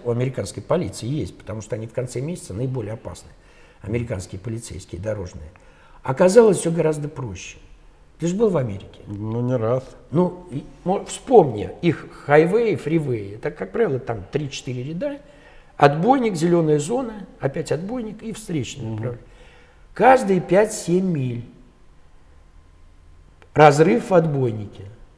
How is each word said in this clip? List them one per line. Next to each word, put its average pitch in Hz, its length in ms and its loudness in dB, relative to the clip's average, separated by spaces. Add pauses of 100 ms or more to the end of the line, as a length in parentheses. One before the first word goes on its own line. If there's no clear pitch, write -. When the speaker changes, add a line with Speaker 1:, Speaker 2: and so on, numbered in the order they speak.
Speaker 1:
у 120 60 -4
американской 120 540 -4
полиции 117 420 -4
есть, 120 320 -6
потому 107 240 -12
что - 140 -8
они 110 100 -8
в - 80 -14
конце 123 280 -6
месяца 160 340 -10
наиболее 120 380 -6
опасны, - 360 -14 (520)
американские 107 580 -6
полицейские, 113 600 -12
дорожные. 95 520 -8 (500)
Оказалось, 196 560 6
всё 165 140 -2
гораздо 156 360 0
проще. 110 500 -12 (600)
Ты 165 80 -2
ж 175 60 -2
был 214 160 2
в 175 80 0
Америке? 107 480 -6
Speaker 2:
Ну, 107 360 -6
не 127 140 0
раз. 120 280 0 (260)
Speaker 1:
Ну, 175 400 -2
и, 135 140 -10 (220)
мо-, 185 200 -2
вспомни, 135 640 4 (120)
их 165 260 0 (180)
хайвеи, 170 500 6
фривеи, 127 600 -2
это, 147 160 -8
как - 200 -10
правило, 180 280 0
там 107 320 -6
три-четыре 131 520 -6
ряда, 254 360 -6 (580)
отбойник, 202 580 4
зелёная 160 440 2
зона, 214 480 -6 (120)
опять 139 320 -4
отбойник 214 520 -6
и 226 80 -10
встречный 135 540 -8
Speaker 2:
Мгм. 110 100 -6
Speaker 1:
направление. 120 320 -8 (680)
Каждые 214 460 6
пять-семь 190 680 0
миль 127 380 -4 (2000)
разрыв 156 560 6
в 190 40 -2
отбойнике. 127 720 0 (320)